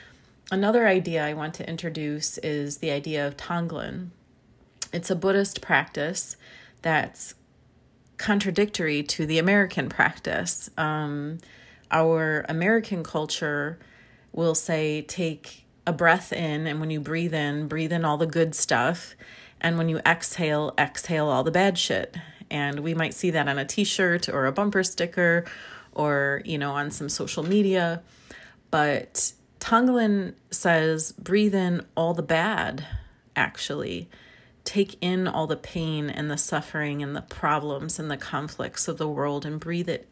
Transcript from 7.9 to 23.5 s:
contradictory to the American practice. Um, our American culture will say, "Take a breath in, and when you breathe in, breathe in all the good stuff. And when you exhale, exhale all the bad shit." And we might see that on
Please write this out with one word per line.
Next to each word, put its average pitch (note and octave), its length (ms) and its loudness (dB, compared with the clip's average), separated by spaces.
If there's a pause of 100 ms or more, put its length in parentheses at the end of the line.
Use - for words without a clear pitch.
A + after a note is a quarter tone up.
contradictory G3 880 0
to D#3 200 -2
the D#3+ 140 2
American F3+ 500 4
practice. - 880 2
Um, D3+ 640 -2 (540)
our D#3+ 560 4
American F#3 560 2
culture D3+ 720 -4 (540)
will E3 240 2
say, D#3 460 0
"Take - 600 -6 (220)
a F3 60 2
breath E3+ 400 2
in, D#3 340 -2
and D3+ 140 -4
when D#3 100 -4
you D#3 80 -2
breathe D#3+ 340 -4
in, D3 360 -2
breathe D#3+ 240 -2
in E3 120 0
all D3 140 2
the D#3+ 80 2
good D#3+ 300 2
stuff. C#3+ 580 0 (460)
And E3+ 180 0
when E3 100 0
you D#3+ 160 -2
exhale, D3+ 720 2
exhale D3+ 520 0
all B2+ 160 4
the D#3+ 80 0
bad F#3 260 4
shit." - 380 -2 (340)
And C#3+ 300 -2
we D#3+ 120 -2
might D#3+ 220 -2
see F3+ 160 0
that D3+ 160 2
on C#3+ 120 0